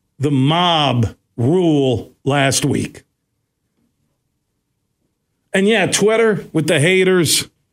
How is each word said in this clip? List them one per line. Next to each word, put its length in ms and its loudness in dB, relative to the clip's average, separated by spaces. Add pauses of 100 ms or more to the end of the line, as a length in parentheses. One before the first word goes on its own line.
(180)
the 120 -2
mob 840 0 (220)
rule 760 0 (120)
last 400 0
week. 400 -4 (2500)
And 140 0
yeah, 200 0
Twitter 680 0
with 140 -2
the 120 0
haters, 720 0 (240)